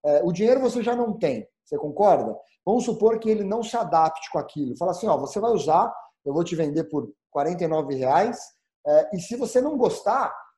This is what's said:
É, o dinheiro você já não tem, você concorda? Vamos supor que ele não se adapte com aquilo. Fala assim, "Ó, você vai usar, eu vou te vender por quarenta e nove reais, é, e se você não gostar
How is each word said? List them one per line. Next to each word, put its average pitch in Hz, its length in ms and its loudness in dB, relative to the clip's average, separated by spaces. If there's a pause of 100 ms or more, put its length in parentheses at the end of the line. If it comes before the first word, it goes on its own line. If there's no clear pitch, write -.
É, 147 180 4
o 175 100 0
dinheiro 226 280 4
você 240 220 -2
já 240 120 0
não 240 220 -2
tem, 127 320 -4 (160)
você 147 140 -8
concorda? 151 580 2 (280)
Vamos 233 200 0
supor 220 340 2
que 220 120 -2
ele 208 140 2
não 214 180 -2
se 226 140 -6
adapte 160 540 0
com 170 80 -2
aquilo. 147 380 -6
Fala 180 140 -2
assim, 220 160 -4
"Ó, 165 100 4
você 135 240 -4
vai 233 120 0
usar, 165 400 2 (320)
eu 139 80 -4
vou 165 120 0
te 170 100 -6
vender 156 300 -2
por 147 260 -6 (200)
quarenta 170 340 -2
e 160 40 -2
nove 151 260 -2
reais, 156 440 2 (480)
é, 196 300 4
e 175 40 -4
se 240 160 -8
você 254 240 0
não 294 160 -2
gostar 233 560 0 (260)